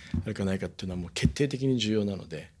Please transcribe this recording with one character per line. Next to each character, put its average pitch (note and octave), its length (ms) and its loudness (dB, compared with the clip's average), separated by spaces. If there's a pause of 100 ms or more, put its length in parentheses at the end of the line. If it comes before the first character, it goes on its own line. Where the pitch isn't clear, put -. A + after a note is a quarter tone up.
(240)
あ - 40 -4
る G#2+ 80 -2
か G2+ 100 0
な F#2+ 80 2
い F#2+ 60 0
か F#2+ 80 -4
っ - 20 -4
て - 140 -12
い - 20 -6
う F#2 40 -4
の F2+ 60 -4
は F2+ 60 -4
も F2 60 -6
う - 60 -12
決 - 200 2
定 D3 140 2
的 C3+ 180 -2
に C3 140 4
重 G#2+ 140 2
要 G#2+ 120 4
な G2+ 100 0
の D#2+ 120 -10
で、 D#2 320 -10